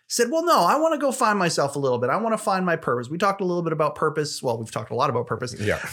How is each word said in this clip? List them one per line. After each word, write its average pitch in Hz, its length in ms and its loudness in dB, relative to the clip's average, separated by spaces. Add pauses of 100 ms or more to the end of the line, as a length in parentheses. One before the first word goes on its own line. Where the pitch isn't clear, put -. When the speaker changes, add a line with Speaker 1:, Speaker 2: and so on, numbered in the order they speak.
Speaker 1:
said, 233 220 0
"Well, 330 140 0
no, 320 200 6
I 202 120 4
wanna 311 220 2
go 277 140 0
find 214 260 2
myself 160 380 0
a - 20 -4
little 131 200 2
bit. 123 120 0
I 156 60 2
wanna 220 200 0
find 190 300 0
my 170 100 2
purpose." 123 320 -2
We 156 80 -8
talked 196 240 0
a 196 40 -2
little 175 180 -2
bit 160 100 -2
about 151 220 0
purpose. 151 480 -2
Well, 120 160 0
we've 113 120 -8
talked 113 200 -6
a 117 60 -6
lot 139 120 2
about 120 200 -2
purpose. 117 300 -6
Speaker 2:
Yeah. 98 200 0 (140)